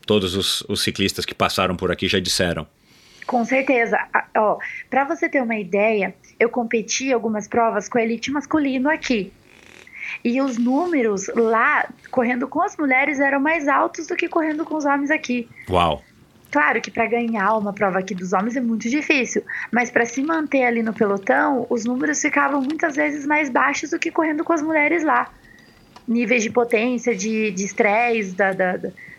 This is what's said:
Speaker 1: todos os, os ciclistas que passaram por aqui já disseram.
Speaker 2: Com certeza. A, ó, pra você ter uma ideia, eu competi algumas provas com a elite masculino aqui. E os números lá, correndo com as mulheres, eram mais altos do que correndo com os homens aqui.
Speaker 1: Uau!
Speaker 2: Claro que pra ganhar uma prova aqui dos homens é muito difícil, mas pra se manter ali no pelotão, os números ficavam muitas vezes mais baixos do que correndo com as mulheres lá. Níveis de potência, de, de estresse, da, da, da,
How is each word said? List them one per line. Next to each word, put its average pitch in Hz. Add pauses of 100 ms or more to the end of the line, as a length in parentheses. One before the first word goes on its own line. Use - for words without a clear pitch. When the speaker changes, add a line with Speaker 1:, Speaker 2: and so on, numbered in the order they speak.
Speaker 1:
todos 95
os, -
os -
ciclistas 101
que -
passaram 92
por 90
aqui 90
já 101
disseram. 87 (580)
Speaker 2:
Com 240
certeza. 254 (160)
A, - (100)
ó, 214 (320)
pra 269
você 330
ter 277
uma 226
ideia, 202 (240)
eu 226
competi 240
algumas 214
provas 220
com -
a 226
elite 226
masculino 277
aqui. 254 (920)
E 240
os 262
números 247
lá, 233 (220)
correndo 247
com 285
as 392
mulheres, 277
eram 277
mais 294
altos 302
do -
que 339
correndo 311
com 302
os 311
homens 277
aqui. 247 (220)
Speaker 1:
Uau! 85 (480)
Speaker 2:
Claro 285
que 208
pra 226
ganhar 220
uma 208
prova 190
aqui 190
dos 180
homens 220
é -
muito 226
difícil, 277 (300)
mas 233
pra 233
se 254
manter 294
ali 233
no 220
pelotão, 247
os 226
números 285
ficavam 285
muitas 302
vezes 294
mais 302
baixos 269
do 339
que 330
correndo 320
com -
as 330
mulheres 311
lá. 247 (720)
Níveis 233
de 226
potência, 240
de, 220
de 190
estresse, 208
da, 190
da, 185
da, 185 (300)